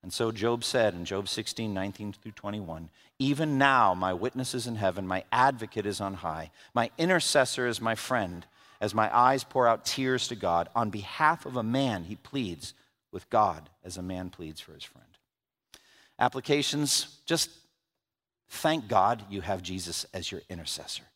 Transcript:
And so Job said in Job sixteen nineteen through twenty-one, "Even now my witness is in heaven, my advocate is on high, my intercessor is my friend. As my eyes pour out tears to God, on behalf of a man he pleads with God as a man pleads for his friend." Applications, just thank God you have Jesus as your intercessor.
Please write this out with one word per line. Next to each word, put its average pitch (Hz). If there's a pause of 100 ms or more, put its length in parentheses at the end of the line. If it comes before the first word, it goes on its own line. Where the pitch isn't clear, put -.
And -
so 113
Job 117
said 110
in 87
Job 98
sixteen 110
nineteen 98
through 107
twenty-one, 85 (280)
"Even 143
now 131
my 92
witness 123
is 120
in 117
heaven, 95
my 92
advocate 113
is 101
on 98
high, 80 (240)
my 117
intercessor 151
is 117
my 113
friend. 95 (340)
As 104
my 107
eyes 127
pour 127
out 113
tears 131
to 123
God, 87
on 117
behalf 151
of 127
a 120
man 113
he 95
pleads 104 (380)
with -
God 90 (120)
as 90
a 92
man 92
pleads 78
for 78
his -
friend." 62 (1120)
Applications, 143
just 165 (1000)
thank 156
God 104
you 98
have 92
Jesus 87
as 92
your 92
intercessor. 82 (120)